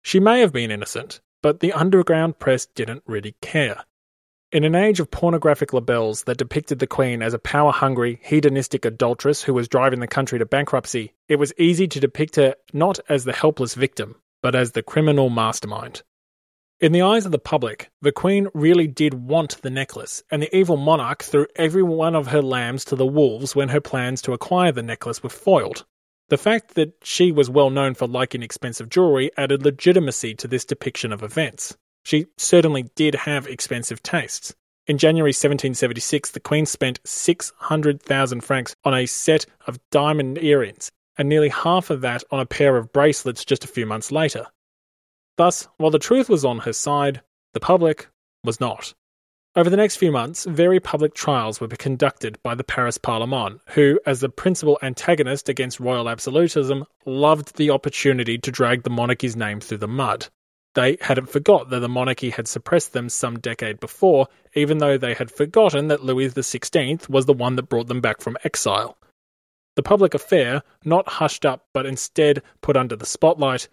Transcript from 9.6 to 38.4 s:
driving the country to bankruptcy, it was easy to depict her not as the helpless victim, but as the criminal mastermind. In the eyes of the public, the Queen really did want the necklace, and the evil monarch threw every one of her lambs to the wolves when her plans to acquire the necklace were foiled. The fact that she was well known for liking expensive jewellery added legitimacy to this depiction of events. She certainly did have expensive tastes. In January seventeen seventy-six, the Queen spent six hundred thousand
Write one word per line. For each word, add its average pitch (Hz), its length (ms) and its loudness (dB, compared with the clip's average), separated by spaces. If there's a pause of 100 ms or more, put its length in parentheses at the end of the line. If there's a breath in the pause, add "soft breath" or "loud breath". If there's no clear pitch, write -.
driving 127 320 2
the 120 80 -6
country 127 320 -2
to 113 60 0
bankruptcy, 131 680 -2 (160)
it 151 80 4
was 143 220 0
easy 175 320 4
to 143 100 -6
depict 151 380 0
her 135 180 4 (160)
not 170 280 0 (100)
as 135 160 0
the 123 80 -4
helpless 147 420 0
victim, 117 400 -4 (260)
but 127 140 0
as 123 160 0
the 113 100 -4
criminal 147 480 2
mastermind. 113 760 -6 (760)
In 160 120 4
the 175 120 4
eyes 208 220 2
of 180 60 -4
the 151 80 0
public, 120 520 -6 (100)
the 143 100 2
Queen 196 420 0
really 160 340 4
did 143 260 0
want 139 480 -4
the 131 80 -8
necklace, - 600 -10
and 151 120 -2
the 156 120 -4
evil 180 220 4
monarch 143 480 -2
threw 147 320 2
every 165 280 2
one 165 300 0
of 147 140 0
her 147 140 2
lambs 127 440 -4
to 135 120 -4
the 131 80 2
wolves 135 500 0
when 135 140 0
her 147 100 2
plans 127 440 -6
to 127 100 -4
acquire 180 400 0
the 120 100 -4
necklace 113 400 -8
were 127 60 -8
foiled. - 560 0 (420)
The 143 100 2
fact - 360 0
that 160 180 0 (100)
she 180 300 2
was 143 180 4
well 139 200 6
known 135 240 0
for 127 120 -2
liking 123 380 -4
expensive 117 460 -10
jewellery 147 480 4
added 139 260 0
legitimacy 143 720 2
to - 120 -12
this 123 180 -4
depiction - 480 -6
of 104 100 -10
events. - 540 -6 (260)
She 151 220 0 (120)
certainly 156 460 4 (120)
did 151 200 2
have 143 320 -6
expensive 120 560 -10
tastes. - 500 -8 (320)
In 147 120 -2
January 156 340 4
seventeen 139 440 -2
seventy-six, 123 560 -4
the - 100 -12
Queen 151 240 0
spent - 400 -6
six - 500 -4
hundred 151 460 -2
thousand 131 400 -2